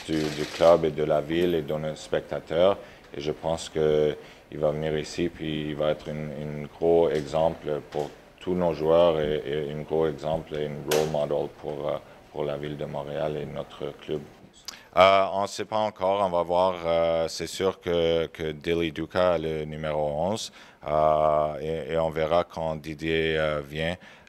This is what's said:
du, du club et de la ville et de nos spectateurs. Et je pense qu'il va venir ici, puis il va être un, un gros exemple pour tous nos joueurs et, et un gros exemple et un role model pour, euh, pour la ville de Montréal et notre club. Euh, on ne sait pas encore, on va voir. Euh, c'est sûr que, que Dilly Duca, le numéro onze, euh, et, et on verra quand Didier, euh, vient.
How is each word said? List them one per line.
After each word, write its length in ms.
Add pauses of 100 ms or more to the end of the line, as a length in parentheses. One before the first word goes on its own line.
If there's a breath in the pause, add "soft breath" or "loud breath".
du, 160
du 220 (100)
club 300
et 60
de 120
la 180
ville 340
et 60
de 120
nos 220
spectateurs. 840 (380 loud breath)
Et 60
je 100
pense 380
qu'il 880
va 120
venir 260
ici, 320
puis 400
il 60
va 160
être 180
un, 40 (500)
un 20 (120)
gros 320
exemple 720 (100)
pour 180 (320)
tous 140
nos 180
joueurs 480
et, 240
et 260
un 120
gros 240
exemple 480
et 120
un 300
role 140
model 360 (140)
pour, 260
euh, 100 (340 loud breath)
pour 120
la 140
ville 180
de 100
Montréal 520
et 80
notre 560
club. 200 (760 loud breath)
Euh, 380
on 100
ne 40
sait 180
pas 120
encore, 480
on 40
va 120
voir. 420
Euh, 440
c'est 180
sûr 340
que, 480
que 240
Dilly 400
Duca, 460
le 260
numéro 380
onze, 500 (360 loud breath)
euh, 760
et, 320
et 60
on 100
verra 340
quand 340
Didier, 600
euh, 260
vient. 320 (340 loud breath)